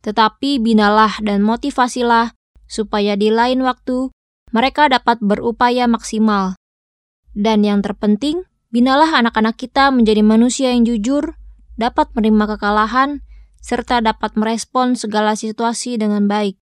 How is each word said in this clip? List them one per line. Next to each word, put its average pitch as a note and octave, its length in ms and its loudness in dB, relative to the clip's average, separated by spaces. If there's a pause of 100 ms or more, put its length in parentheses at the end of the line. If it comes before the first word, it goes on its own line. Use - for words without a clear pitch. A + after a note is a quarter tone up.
Tetapi A3 560 0
binalah G#3+ 560 4
dan G3+ 240 -2
motivasilah A#3 920 0 (340)
supaya G#3 480 -2
di G#3+ 160 2
lain B3+ 320 0
waktu B3+ 480 -4 (400)
mereka C4+ 320 2
dapat A#3+ 320 0
berupaya A#3 720 0
maksimal. G#3+ 640 -2 (800)
Dan G#3 320 0
yang G3+ 160 0
terpenting, G#3+ 640 -2 (240)
binalah C4 480 2
anak-anak A3+ 400 0
kita C4+ 320 0
menjadi G#3+ 320 2
manusia A#3+ 480 2
yang A#3+ 160 2
jujur, C4+ 480 -2 (400)
dapat B3+ 400 -2
menerima G#3+ 400 2
kekalahan, A3 720 -2 (320)
serta B3 400 -4
dapat A3 400 -2
merespon A#3 560 -2
segala G#3+ 400 -2
situasi A3+ 640 -6
dengan G#3 320 0
baik. G#3 340 -2